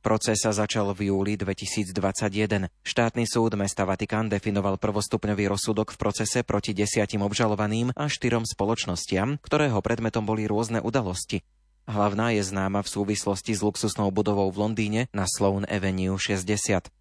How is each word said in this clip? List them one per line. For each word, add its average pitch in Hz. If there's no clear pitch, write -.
Proces 113
sa 110
začal 104
v 98
júli 98
dvetisícdvadsaťjeden. 98
Štátny 117
súd 113
mesta 98
Vatikán 107
definoval 98
prvostupňový 104
rozsudok 104
v -
procese 107
proti 101
desiatim 101
obžalovaným 107
a 147
štyrom 120
spoločnostiam, 101
ktorého 139
predmetom 110
boli 110
rôzne 110
udalosti. 110
Hlavná 107
je 101
známa 98
v -
súvislosti 101
s 101
luxusnou 104
budovou 101
v 98
Londýne 107
na 95
Sloane 98
Avenue 92
šesťdesiat. 98